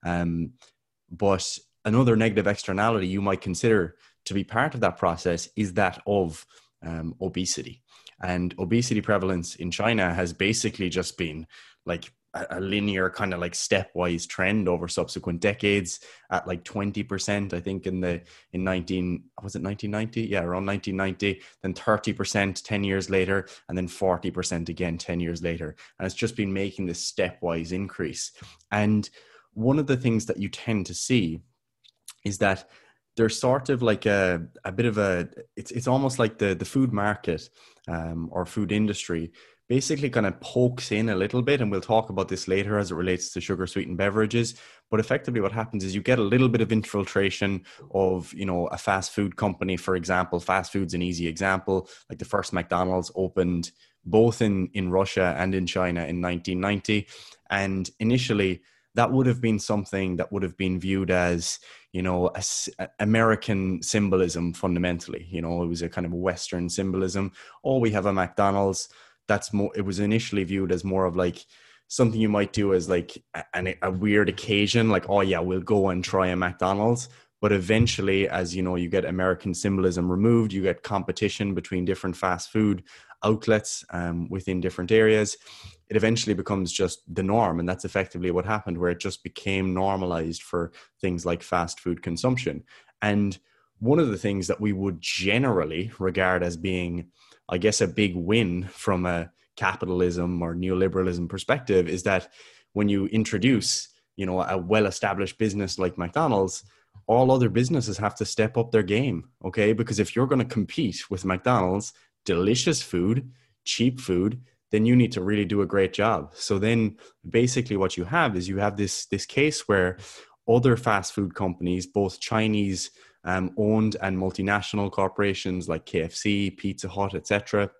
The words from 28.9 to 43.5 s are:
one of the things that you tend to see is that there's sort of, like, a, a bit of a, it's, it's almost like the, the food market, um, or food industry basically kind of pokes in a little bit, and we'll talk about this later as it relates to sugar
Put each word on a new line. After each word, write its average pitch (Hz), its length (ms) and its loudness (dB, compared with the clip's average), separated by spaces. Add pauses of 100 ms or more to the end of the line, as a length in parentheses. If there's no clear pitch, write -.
one 135 280 2
of 135 80 -2
the 135 80 4
things 113 300 0
that - 120 -4
you 98 100 -4
tend 101 380 -4
to 90 80 -12
see 87 460 0 (840)
is 101 140 -4
that 98 320 0 (460)
there's 113 220 2
sort 131 300 0
of, 127 140 0
like, 107 240 2
a, 92 400 2 (180)
a 98 80 -8
bit 117 140 0
of 107 100 0
a, 92 320 0 (280)
it's, - 160 -12
it's 123 160 -4
almost 131 300 2
like 113 200 0
the, 98 160 2
the 85 100 -6
food 135 280 0
market, 101 580 -2 (380)
um, 82 440 -6
or 87 140 -4
food 104 260 -4
industry 98 600 -2 (360)
basically 139 420 0
kind 110 160 2
of 92 140 -2
pokes 127 520 0
in 110 160 0
a 104 60 0
little 101 260 0
bit, 135 200 2
and 104 100 0
we'll 95 100 0
talk 110 300 2
about 95 180 -2
this - 180 -6
later 98 320 2
as 95 120 0
it 87 40 -4
relates 90 380 -2
to 90 80 -6
sugar 92 260 -2